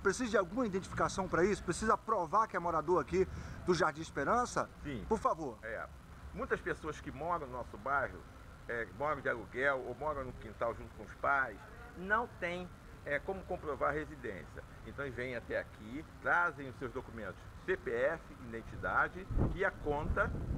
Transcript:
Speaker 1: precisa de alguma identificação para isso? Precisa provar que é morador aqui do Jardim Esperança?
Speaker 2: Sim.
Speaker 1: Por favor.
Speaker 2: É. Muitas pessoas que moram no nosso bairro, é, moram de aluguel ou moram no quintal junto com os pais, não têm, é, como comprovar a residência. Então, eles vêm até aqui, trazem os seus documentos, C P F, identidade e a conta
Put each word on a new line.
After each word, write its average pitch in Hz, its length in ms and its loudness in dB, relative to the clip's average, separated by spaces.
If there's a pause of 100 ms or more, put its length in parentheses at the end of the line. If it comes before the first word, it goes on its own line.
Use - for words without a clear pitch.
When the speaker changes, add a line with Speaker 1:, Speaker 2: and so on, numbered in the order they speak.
Speaker 1:
precisa 208 300 2
de 226 60 4
alguma 202 280 4
identificação 175 640 2
para 160 180 6
isso? 202 200 4
Precisa 208 340 4
provar 208 480 4
que 202 100 -4
é 180 40 2
morador 165 420 4
aqui 175 240 4 (400)
do 180 80 6
Jardim 156 260 4
Esperança? 160 680 2 (140)
Speaker 2:
Sim. 131 240 -4
Speaker 1:
Por 220 100 4
favor. 160 460 2
Speaker 2:
É. 101 220 -4 (460)
Muitas 185 280 -2
pessoas 156 400 -4
que 143 100 -8
moram 151 380 -2
no 123 60 -8
nosso 120 240 -6
bairro, 113 400 0 (500)
é, 117 180 -2 (100)
moram 143 240 0
de 127 80 -2
aluguel 127 600 0
ou 123 80 -4
moram 143 260 -2
no 127 120 -6
quintal 113 420 -2
junto 117 180 -12
com 110 80 -12
os 101 120 -12
pais, 131 440 2 (380)
não 208 320 0 (100)
têm, 180 300 -4 (360)
é, 143 140 0
como 190 240 -2
comprovar 147 460 -2
a 143 40 4
residência. 131 720 -6 (240)
Então, 113 180 -6
eles 127 120 -6
vêm 123 180 -4
até 113 240 -2
aqui, 110 460 -8 (180)
trazem 147 460 2
os 117 100 -12
seus 127 140 -4
documentos, 113 420 -6 (320)
C 180 100 2
P - 140 -4
F, 131 320 2 (240)
identidade 113 800 0 (280)
e 180 100 2
a 185 60 4
conta 160 600 0 (280)